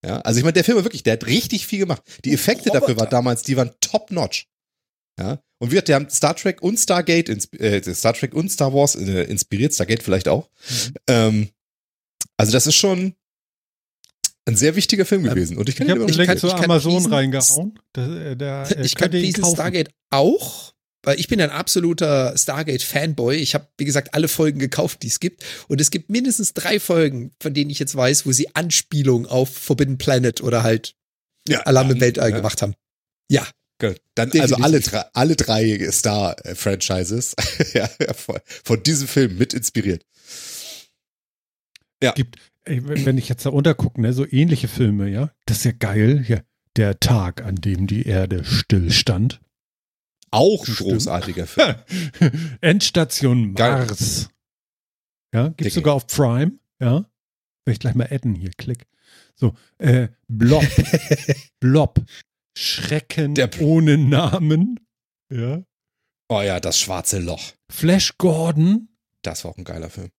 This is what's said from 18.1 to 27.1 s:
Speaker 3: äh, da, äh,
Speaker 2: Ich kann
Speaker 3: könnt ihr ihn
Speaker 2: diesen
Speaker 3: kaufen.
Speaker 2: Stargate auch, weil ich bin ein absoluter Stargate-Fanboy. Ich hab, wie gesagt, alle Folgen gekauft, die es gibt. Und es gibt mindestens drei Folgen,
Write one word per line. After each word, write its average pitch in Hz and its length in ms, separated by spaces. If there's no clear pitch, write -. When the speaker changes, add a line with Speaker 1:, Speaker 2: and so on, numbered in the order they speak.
Speaker 3:
äh, 127 60
da, 139 320
äh, 143 180
Speaker 2:
Ich - 80
kann - 160
Speaker 3:
könnt 165 40
ihr 180 60
ihn 180 60
Speaker 2:
diesen 190 160
Speaker 3:
kaufen. 175 140
Speaker 2:
Stargate 175 340
auch, 170 640
weil 139 140
ich - 80
bin 220 140
ein 147 100
absoluter 147 880
Stargate-Fanboy. 143 960
Ich 151 200
hab, - 200
wie 139 80
gesagt, 139 300
alle 156 140
Folgen 151 320
gekauft, 135 420
die - 60
es - 100
gibt. - 260
Und 139 140
es 151 100
gibt - 200
mindestens 233 440
drei 190 240
Folgen, 139 640